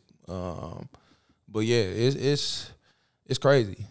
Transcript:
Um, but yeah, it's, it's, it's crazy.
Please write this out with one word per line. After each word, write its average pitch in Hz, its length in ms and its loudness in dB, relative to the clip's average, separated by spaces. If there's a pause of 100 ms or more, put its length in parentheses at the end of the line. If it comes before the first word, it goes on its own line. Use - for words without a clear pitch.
(300)
Um, 87 580 -10 (640)
but 107 120 -2
yeah, 117 200 4
it's, 107 340 0
it's, - 540 -2 (560)
it's 127 140 -4
crazy. 113 520 4